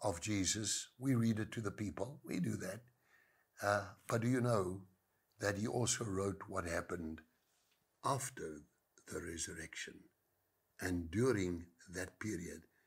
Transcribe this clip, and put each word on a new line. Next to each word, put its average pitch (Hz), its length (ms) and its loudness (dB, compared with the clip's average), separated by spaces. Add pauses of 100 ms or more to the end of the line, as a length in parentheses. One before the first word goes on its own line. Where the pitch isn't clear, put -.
of 95 220 0
Jesus. 104 680 0 (100)
We 131 160 4
read 113 240 6
it 110 140 -4
to - 80 -6
the 101 100 -2
people. 101 540 -4
We - 160 -2
do 107 160 0
that. - 240 -4 (800)
Uh, 101 240 4 (220)
but 113 160 2
do 117 60 4
you 127 120 4
know 98 460 2 (540)
that 104 180 2
he 107 80 0
also 120 380 2
wrote 98 440 0
what 95 160 0
happened 85 560 -2 (840)
after 123 600 -2 (440)
the 80 140 -6
resurrection 82 880 -8 (720)
and 87 300 0
during 92 560 2 (240)
that 90 280 -8
period 85 480 -6 (200)